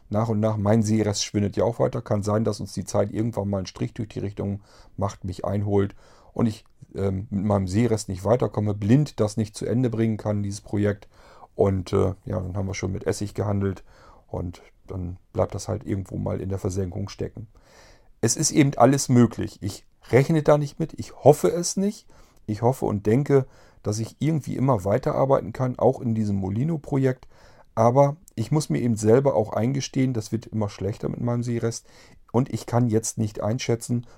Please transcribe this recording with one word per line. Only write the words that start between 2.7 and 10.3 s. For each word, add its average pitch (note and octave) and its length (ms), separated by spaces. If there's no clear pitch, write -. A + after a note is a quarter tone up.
die F#2+ 120
Zeit G#2 280
irgendwann G#2+ 380
mal G2+ 80
einen F#2 80
Strich - 260
durch - 160
die - 120
Richtung G2 420
macht, G2 280
mich F2+ 200
einholt G2+ 500
und - 140
ich, A2 180
ähm, G2 360
mit G2 140
meinem G2+ 220
Seerest A2 420
nicht F#2+ 160
weiterkomme, A2 480
blind G#2+ 480
das G#2+ 160
nicht A2 200
zu - 100
Ende A#2+ 240
bringen A2+ 260
kann, G#2 260